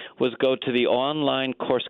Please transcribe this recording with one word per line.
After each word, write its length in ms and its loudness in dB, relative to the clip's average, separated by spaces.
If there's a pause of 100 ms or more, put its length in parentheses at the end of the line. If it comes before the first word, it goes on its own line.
(180)
was 200 0
go 160 4
to 180 -4
the 140 2
online 680 0
course 360 -2